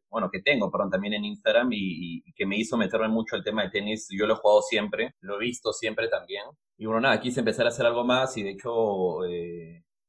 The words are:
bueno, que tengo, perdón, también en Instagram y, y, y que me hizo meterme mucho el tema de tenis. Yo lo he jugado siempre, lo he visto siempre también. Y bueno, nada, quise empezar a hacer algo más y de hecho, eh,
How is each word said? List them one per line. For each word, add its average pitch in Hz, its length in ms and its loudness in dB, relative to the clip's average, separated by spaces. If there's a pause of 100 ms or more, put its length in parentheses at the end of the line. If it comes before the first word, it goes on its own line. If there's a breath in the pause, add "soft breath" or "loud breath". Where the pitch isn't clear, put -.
bueno, 104 240 -2
que 95 100 -6
tengo, 113 280 4
perdón, 95 220 0
también 101 240 0
en 104 100 -2
Instagram 110 480 2
y, 104 40 -4
y, 87 500 -6
y - 80 -20
que 101 100 -4
me 98 140 -2
hizo 113 180 -2
meterme 110 300 2
mucho 110 280 -2
el 87 80 -4
tema 107 200 -2
de 95 80 -6
tenis. 107 400 -4
Yo 101 160 0
lo 107 80 4
he - 20 -6
jugado 104 240 6
siempre, 107 600 -2
lo 101 160 -6
he 107 80 -2
visto 120 280 -4
siempre 113 360 -2
también. 101 340 -4 (320)
Y 110 120 -10
bueno, 113 140 2
nada, 117 200 4
quise 127 180 -2
empezar 117 280 2
a - 20 2
hacer 123 160 0
algo 120 180 2
más 127 320 2
y 113 60 -6
de 98 80 -4
hecho, 95 760 0
eh, 85 580 -8 (260)